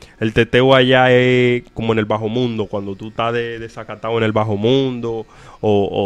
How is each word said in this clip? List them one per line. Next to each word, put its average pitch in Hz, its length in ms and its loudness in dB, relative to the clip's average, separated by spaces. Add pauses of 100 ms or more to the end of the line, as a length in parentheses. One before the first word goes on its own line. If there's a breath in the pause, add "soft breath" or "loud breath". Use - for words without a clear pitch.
(180 loud breath)
El 113 140 -2
teteo 123 420 2
allá 127 380 4
es 123 500 2 (100)
como 113 200 -4
en 110 80 0
el 107 40 -2
bajo 107 240 -2
mundo, 113 380 -2
cuando 101 300 -8
tú 110 120 -14
estás 117 240 -4
de, 117 280 -6
desacatado 113 580 -8
en 113 60 0
el 107 80 0
bajo 107 240 -2
mundo, 117 680 -2 (360 loud breath)
o, 101 280 0 (180)